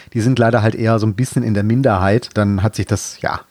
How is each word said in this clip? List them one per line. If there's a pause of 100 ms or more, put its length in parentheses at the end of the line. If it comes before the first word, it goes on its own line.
(140)
die
sind
leider
halt
eher
so
ein
bisschen
in
der
Minderheit.
Dann
hat
sich
das,
ja, (100)